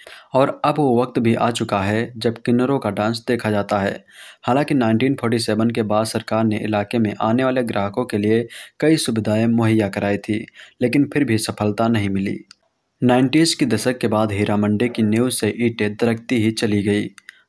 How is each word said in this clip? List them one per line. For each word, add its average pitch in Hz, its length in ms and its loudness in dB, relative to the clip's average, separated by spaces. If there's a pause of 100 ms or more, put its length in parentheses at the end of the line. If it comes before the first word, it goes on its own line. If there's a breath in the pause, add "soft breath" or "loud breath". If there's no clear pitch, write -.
(340 loud breath)
और 135 300 0
अब 147 140 0
वो 123 240 2
वक्त 127 160 -4
भी 113 180 2
आ 113 140 0
चुका 107 300 -2
है 110 360 -2
जब 113 220 -2
किन्नरों 127 400 0
का 107 120 -2
डांस 110 380 -4
देखा 113 220 -2
जाता 101 280 0
है। - 260 -2 (380 loud breath)
हालांकि 233 320 0
नाइनटीन 123 400 2
फ़ोर्टी 120 240 -2
सेवन 110 320 0
के 117 140 -2
बाद 107 220 0
सरकार 113 380 -2
ने 107 140 0
इलाके 107 400 -2
में 104 220 0
आने 117 240 2
वाले 127 200 0
ग्राहकों 107 400 -4
के 113 140 -4
लिए 110 280 2 (340 loud breath)
कई 156 160 4
सुविधाएं 110 520 0
मुहैया 110 400 2
कराई 101 300 -2
थी, 107 280 -4 (340 loud breath)
लेकिन 139 320 2
फिर 143 120 0
भी 110 140 2
सफलता 107 500 0
नहीं 107 200 0
मिली। 98 300 -2 (640)
नाइंटीज़ 135 560 4
की 147 80 2
दशक 117 320 0
के 120 100 0
बाद 107 240 0
हीरा 104 240 0
मंडी 104 320 2
की 117 140 -2
नींव 110 280 2
से 107 280 -2
ईंटें 113 360 -2
दरकती 117 420 0
ही 110 160 2
चली 104 300 0
गई। 104 280 0 (380 loud breath)